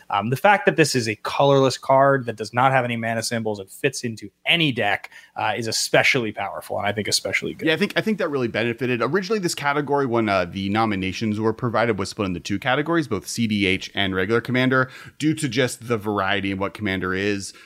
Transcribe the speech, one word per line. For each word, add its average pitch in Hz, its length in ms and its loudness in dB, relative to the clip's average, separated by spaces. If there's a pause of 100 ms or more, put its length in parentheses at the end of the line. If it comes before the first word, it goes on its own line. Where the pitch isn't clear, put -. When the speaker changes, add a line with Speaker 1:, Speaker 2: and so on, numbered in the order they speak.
(100)
Speaker 1:
um, 101 200 0
the 131 60 0
fact 202 300 4
that 160 100 4
this 156 180 4
is 113 140 0
a 104 80 -2
colorless 135 600 4
card 135 500 4
that 113 100 -6
does 110 180 -8
not 127 160 4
have 131 140 4
any 120 120 -4
mana 113 280 -2
symbols 110 340 -4
and 95 100 -14
fits - 360 -4
into 110 260 -8 (160)
any 160 240 2
deck, 104 400 -2 (260)
uh, 107 200 -2
is 117 100 -6
especially 120 640 2
powerful, 98 480 -8
and 101 80 -2
I 104 60 2
think 104 160 -4
especially - 460 -2
good. - 120 -6
Speaker 2:
Yeah, 160 80 2
I - 20 2
think, 202 200 0
I 226 40 2
think 214 180 0
that 180 100 -2
really 131 200 0
benefited. 117 540 -2
Originally, 185 380 0
this 170 160 -2
category, 143 500 0
when, 113 220 2
uh, 95 160 2
the 98 240 -4
nominations 104 720 0
were 110 120 2
provided, 113 460 0
was 95 100 -2
split 101 200 -4
into 87 160 -4
two 101 140 -2
categories, 147 500 0
both 98 180 -4
C 117 200 -2
D 104 200 2
H 92 280 0
and 98 200 -2
regular 98 260 0
Commander. 127 500 2 (280)
Due 151 160 0
to 147 140 -4
just 117 400 -2
the 117 80 0
variety 98 540 0
of 95 100 -4
what 98 140 -4
Commander 95 400 -4
is, 101 400 -2 (120)